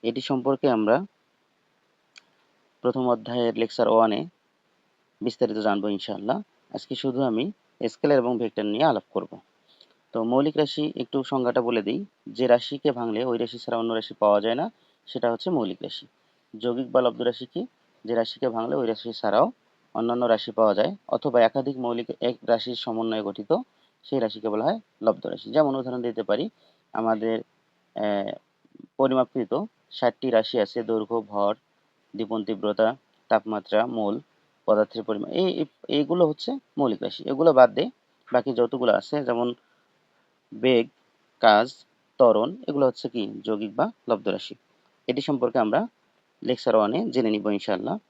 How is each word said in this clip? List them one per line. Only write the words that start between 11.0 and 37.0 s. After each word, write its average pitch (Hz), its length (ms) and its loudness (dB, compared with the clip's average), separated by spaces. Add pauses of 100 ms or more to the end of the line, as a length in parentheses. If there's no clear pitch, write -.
একটু 131 240 -4
সংজ্ঞাটা 127 380 0
বলে 117 200 0
দিই। 117 180 -2 (360)
যে 123 100 0
রাশিকে 135 460 2
ভাঙলে 117 320 -2
ওই 123 140 0
রাশি 120 200 -4
ছাড়া 120 200 -6
অন্য 117 160 -2
রাশি 110 280 -4
পাওয়া 104 180 6
যায় 113 200 0
না, - 60 -2 (420)
সেটা - 220 -4
হচ্ছে 117 200 -4
মৌলিক 107 320 -2
রাশি। - 240 -12 (480)
যৌগিক 120 380 -4
বা 135 80 4
লব্ধ 120 220 0
রাশি 123 300 -2
কি? 180 100 -6 (420)
যে 113 100 -4
রাশিকে 117 360 -2
ভাঙলে 117 260 -4
ওই 131 100 0
রাশি 113 260 -4
ছাড়াও 110 340 2 (480)
অন্যান্য 120 300 -2
রাশি 113 280 2
পাওয়া 107 220 4
যায়, 117 180 2 (160)
অথবা 120 320 0
একাধিক 131 380 2
মৌলিক 120 300 -4 (120)
এক 120 160 -2 (120)
রাশির 117 280 0
সমন্বয়ে 113 520 -4
গঠিত, 101 240 -4 (520)
সেই 135 160 -2
রাশিকে 110 280 -4
বলা 107 180 -2
হয় 208 120 -2 (240)
লব্ধ 110 240 0
রাশি। - 240 -8
যেমন 143 260 2
উদাহরণ 127 260 -6
দিতে 117 200 -4
পারি, 107 220 -2 (500)
আমাদের, 110 420 -2 (600)
আহ, 104 360 -2 (640)
পরিমাপকৃত 131 560 0 (460)
ষাটটি 127 320 0
রাশি 113 340 2
আছে, - 180 -6
দৈর্ঘ্য, 110 360 -2 (120)
ভর, 101 220 -2 (600)
দীপন 110 300 -4
তীব্রতা, 104 440 0 (420)
তাপমাত্রা, 107 560 0
মোল, 110 280 -2 (540)
পদার্থের 107 360 2
পরিমাণ, 107 280 -4
এই, 185 160 2 (120)
এই, 156 60 -2 (220)
এইগুলো 147 380 0
হচ্ছে 151 240 -4 (260)
মৌলিক 123 260 0